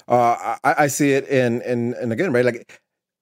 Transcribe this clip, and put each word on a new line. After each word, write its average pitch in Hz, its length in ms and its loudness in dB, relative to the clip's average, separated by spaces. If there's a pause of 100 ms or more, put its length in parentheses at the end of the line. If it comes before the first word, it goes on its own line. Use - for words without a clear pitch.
Uh, 117 560 0
I, 139 100 2 (100)
I - 20 2
see 143 260 0
it. 135 160 0
And, 123 340 0
and, 120 320 -2
and 113 180 -6
again, 151 200 -2
right, 123 120 2
like, - 360 -4 (400)